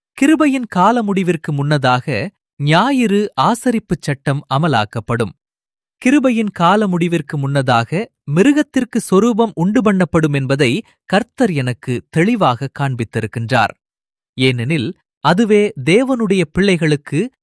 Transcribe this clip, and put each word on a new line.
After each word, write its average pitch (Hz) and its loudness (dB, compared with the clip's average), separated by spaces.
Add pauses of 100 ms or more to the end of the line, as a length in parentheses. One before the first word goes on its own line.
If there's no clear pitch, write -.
(180)
கிருபையின் 269 2
கால 214 2
முடிவிற்கு 180 -2
முன்னதாக 139 -2 (260)
ஞாயிறு 202 2
ஆசரிப்புச் 214 -2
சட்டம் 143 -4 (140)
அமலாக்கப்படும். 120 -2 (720)
கிருபையின் 247 2
கால 196 2
முடிவிற்கு 170 -2
முன்னதாக 135 -2 (140)
மிருகத்திற்கு 247 0
சொரூபம் 220 0
உண்டு 202 0
பண்ணப்படும் 180 0
என்பதை 139 0 (220)
கர்த்தர் 220 -2
எனக்கு 127 -4
தெளிவாக 160 0 (100)
காண்பித்திருக்கின்றார். 117 -2 (640)
ஏனெனில், 131 -2 (200)
அதுவே 208 2 (120)
தேவனுடைய 208 2
பிள்ளைகளுக்கு 170 0 (120)